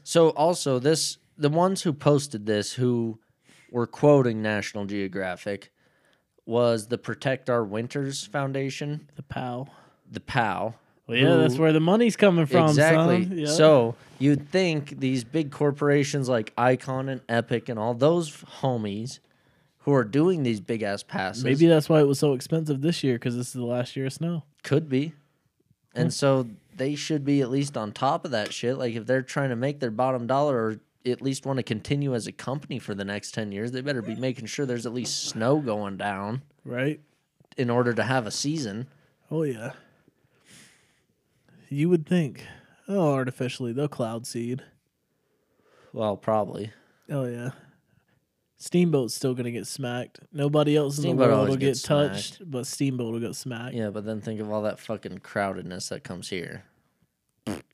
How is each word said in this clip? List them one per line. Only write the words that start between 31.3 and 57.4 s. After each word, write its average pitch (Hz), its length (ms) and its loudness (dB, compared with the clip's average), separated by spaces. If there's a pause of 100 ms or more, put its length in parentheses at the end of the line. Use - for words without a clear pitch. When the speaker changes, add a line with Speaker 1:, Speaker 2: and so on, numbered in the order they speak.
Speaker 1:
wanna 135 160 -2
continue 135 540 -2
as 107 120 -4
a 104 40 -8
company - 480 -8
for 104 160 -8
the 98 100 -6
next 101 280 -8
ten 107 180 -6
years, 110 220 -6
they 127 80 -6
better 135 200 -4
be 107 140 -8
making 127 300 -6
sure 143 200 -6
there's 120 200 -4
at 117 80 -6
least - 320 -6
snow 123 340 0
going 104 380 -4
down. 101 440 -4 (220)
Speaker 2:
Right. 131 380 -4 (560)
Speaker 1:
In 123 120 0
order 120 240 4
to 110 100 0
have 127 220 0
a 101 60 -8
season. 135 560 -4 (420)
Speaker 2:
Oh, 156 140 -4
yeah. 123 300 -6 (2000)
You 143 200 0
would 170 180 4
think. 165 360 0 (440)
Oh, 185 260 2
artificially, 123 600 -4
they'll 143 140 -2
cloud 117 380 -6
seed. 120 380 -6 (1300)
Speaker 1:
Well, 107 260 -2
probably. 107 540 -2 (380)
Speaker 2:
Oh, 139 160 -4
yeah. 120 260 -8 (1080)
Steamboat's 156 560 2
still 127 200 -2
gonna 120 180 -6
get 110 160 -10
smacked. 123 540 -8 (100)
Nobody 147 460 2
else 143 200 0
in 147 40 -4
the 165 80 -2
Speaker 1:
Steamboat 127 180 4
Speaker 2:
world 113 120 6
Speaker 1:
always 107 100 2
Speaker 2:
will 135 80 0
get 135 100 0
Speaker 1:
gets 127 140 0
Speaker 2:
touched, 143 540 0
Speaker 1:
smacked. 175 160 -18
Speaker 2:
but 127 140 -6
Steamboat 127 460 -2
will 117 80 -4
get 117 160 -6
smacked. 120 400 -10
Speaker 1:
Yeah, 110 140 -2
but 104 160 -8
then 110 160 -6
think 110 180 -6
of 107 100 -8
all 107 120 -2
that 104 180 -4
fucking 98 400 -10
crowdedness 95 720 -6
that - 160 -12
comes 90 240 -12
here. 85 340 -10 (1120)